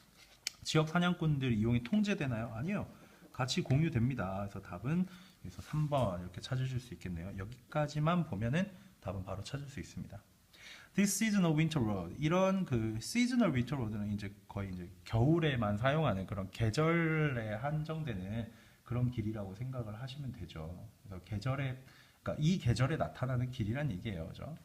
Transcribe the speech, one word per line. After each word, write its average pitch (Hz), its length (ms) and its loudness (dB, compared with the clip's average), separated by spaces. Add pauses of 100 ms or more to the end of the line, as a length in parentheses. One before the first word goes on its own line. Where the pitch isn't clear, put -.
(640)
지역 156 260 4
사냥꾼들 160 640 4
이용이 117 300 4
통제되나요? 143 720 0
아니요. 160 300 -2 (460)
같이 131 300 0
공유됩니다. 120 880 2
그래서 95 120 -8
답은 139 460 -2 (380)
여기서 - 160 -12
삼 151 280 -2
번 104 320 2
이렇게 87 200 -10
찾으실 131 400 -2
수 - 120 -14
있겠네요. 92 440 -8
여기까지만 151 880 0
보면은 120 440 0 (300)
답은 95 240 -6
바로 95 200 -8
찾을 143 240 -8
수 127 120 -12
있습니다. 87 420 -10 (720)
This 202 300 2
seasonal 190 340 6
winter 156 240 4
road, 95 380 0
이런 185 460 4
그 113 320 0
seasonal 240 560 4
winter 127 280 0
road는 107 300 -2
이제 101 240 -4 (140)
거의 95 240 -4
이제 87 160 -8 (160)
겨울에만 127 720 4
사용하는 127 500 2
그런 98 240 -6
계절에 151 1040 2
한정되는 135 960 -4 (320)
그런 123 260 0
길이라고 104 460 -4
생각을 117 460 -8
하시면 131 320 -8
되죠. 87 540 -12 (160)
그래서 92 200 -12
계절에, 131 580 -4 (400)
그러니까 101 220 -4
이 175 160 2
계절에 123 380 2
나타나는 127 520 -2
길이란 120 420 -2
얘기예요. 90 360 -6
그죠? 147 380 -10